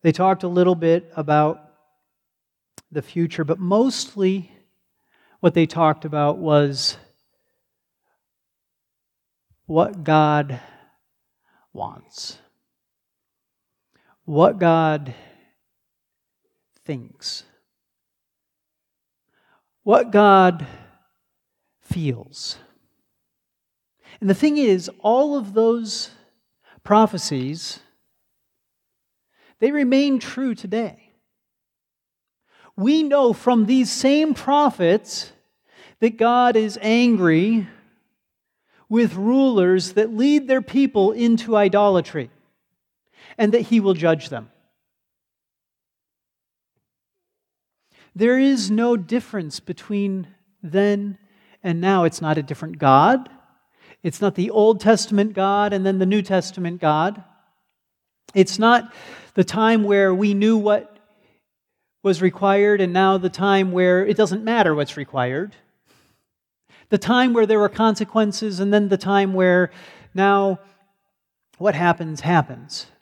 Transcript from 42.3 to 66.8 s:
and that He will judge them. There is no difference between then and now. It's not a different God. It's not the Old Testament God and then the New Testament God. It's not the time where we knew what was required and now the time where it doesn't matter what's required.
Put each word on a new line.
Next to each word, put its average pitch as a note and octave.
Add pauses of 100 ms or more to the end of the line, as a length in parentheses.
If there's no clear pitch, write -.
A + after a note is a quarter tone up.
and G#3+
that A#3
He A3+
will G3
judge D#3+
them. A2+ (3500)
There A#3+
is C4
no A#3
difference F#3+
between G3 (340)
then G3+ (420)
and E3+
now. F#3
It's D#3+
not D#3
a D3
different D#3
God. D#3 (760)
It's E3
not G3
the F#3
Old G#3+
Testament G#3
God G3+
and F#3+
then F#3+
the F#3
New G3+
Testament F3+
God. E3+ (1120)
It's F#3+
not A#3 (420)
the F3+
time A3
where G3
we G3+
knew G#3+
what G#3 (1040)
was F#3
required G3+
and F3+
now F#3+
the F3+
time F#3+
where F3+
it G3+
doesn't G#3+
matter G#3+
what's D3
required. C#3 (1300)